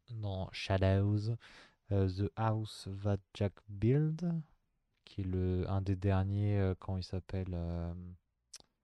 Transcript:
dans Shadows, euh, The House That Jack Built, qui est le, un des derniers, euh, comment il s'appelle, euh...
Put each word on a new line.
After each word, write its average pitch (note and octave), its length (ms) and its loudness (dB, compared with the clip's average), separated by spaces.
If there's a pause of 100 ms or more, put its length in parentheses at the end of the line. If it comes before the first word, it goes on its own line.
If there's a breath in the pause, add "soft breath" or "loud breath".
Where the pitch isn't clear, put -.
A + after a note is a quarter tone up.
(100)
dans G2+ 420 -6
Shadows, G2 840 2 (580 loud breath)
euh, G2 180 4
The G2 260 0
House A2 500 -2 (180)
That G2+ 160 2 (120)
Jack G2+ 220 -2 (140)
Built, C#3 540 2 (840)
qui - 160 -6
est - 20 -4
le, F#2 460 0
un G2 100 0
des F#2+ 160 0
derniers, G2+ 640 2
euh, F#2+ 180 2
comment F#2+ 200 -4
il F#2 60 -6
s'appelle, F#2 500 -6
euh... E2+ 400 -4 (880)